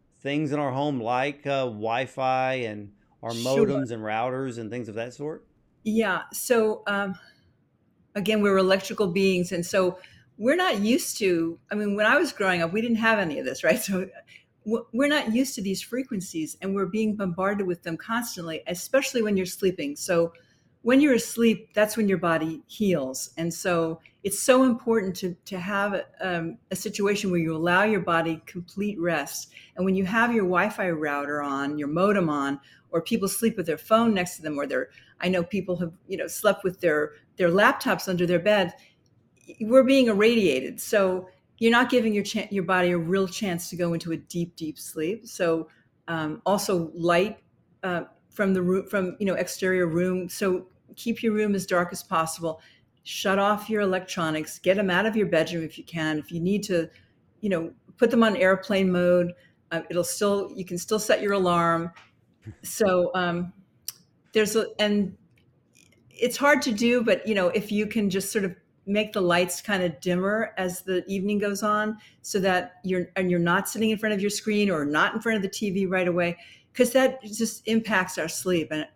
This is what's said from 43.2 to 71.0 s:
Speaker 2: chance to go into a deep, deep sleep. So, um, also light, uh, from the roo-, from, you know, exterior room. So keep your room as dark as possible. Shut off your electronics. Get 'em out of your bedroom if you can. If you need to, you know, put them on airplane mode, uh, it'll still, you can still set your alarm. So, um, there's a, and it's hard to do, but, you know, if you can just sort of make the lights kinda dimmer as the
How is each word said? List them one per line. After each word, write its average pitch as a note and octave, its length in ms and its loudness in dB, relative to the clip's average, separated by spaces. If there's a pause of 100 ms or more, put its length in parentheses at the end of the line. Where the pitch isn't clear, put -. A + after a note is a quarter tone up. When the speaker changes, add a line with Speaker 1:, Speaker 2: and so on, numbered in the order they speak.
Speaker 2:
chance F3+ 420 -6
to F3 60 -10
go E3+ 180 -2
into E3 180 -6
a E3 40 -4
deep, E3+ 400 -8
deep D#3 220 -10
sleep. F#3 480 -8
So, E3 420 -2 (400)
um, D#3 380 -6
also F#3 480 0
light, F3 440 2 (440)
uh, F3 220 -2 (260)
from G3 240 0
the F#3 80 0
roo-, F#3 240 0
from, F#3+ 340 -4
you G3+ 60 0
know, F3+ 80 0
exterior F#3 540 0
room. F3+ 400 -2
So F#3 400 -2 (280)
keep A3+ 260 -4
your A3 120 2
room G#3+ 220 0
as F3+ 100 -4
dark F3 260 0
as F#3 120 -10
possible. E3 560 -4 (440)
Shut G3 340 -2
off G#3 320 0
your G#3+ 120 0
electronics. F3 800 -2
Get F#3+ 180 2
'em G3 120 0
out F#3 160 2
of A3 100 -2
your G#3 100 2
bedroom E3 380 0
if - 140 -12
you - 60 -18
can. D#3 340 -4
If D3 140 -10
you E3+ 80 -6
need G3 240 0
to, E3 240 -2 (520)
you G#3+ 100 -6
know, E3 220 -2 (240)
put A#3 140 4
them A#3 120 6
on G#3 140 4
airplane F#3+ 560 2
mode, F3+ 400 4 (400)
uh, E3 180 -4
it'll E3+ 140 0
still, G3+ 520 -2
you F#3+ 80 -8
can F3+ 140 -8
still G#3+ 220 -2
set - 220 2
your G3+ 120 0
alarm. E3+ 580 2 (720)
So, F#3 500 2
um, F3 380 -2 (800)
there's G#3+ 220 2
a, G#3+ 100 2 (140)
and G#3 360 0 (920)
it's A#3+ 260 -2
hard C#4+ 260 4
to B3+ 100 -2
do, A#3 320 2
but, G#3+ 240 2
you G#3+ 60 0
know, F3+ 160 2
if - 220 -2
you G#3 140 0
can G#3 240 0
just F#3+ 220 -2
sort G3+ 120 0
of F3+ 100 -4 (320)
make G#3 260 -2
the G#3 100 -2
lights F3 400 2
kinda F#3 260 0 (120)
dimmer G3 580 -2
as F3+ 240 -4
the F3+ 260 -2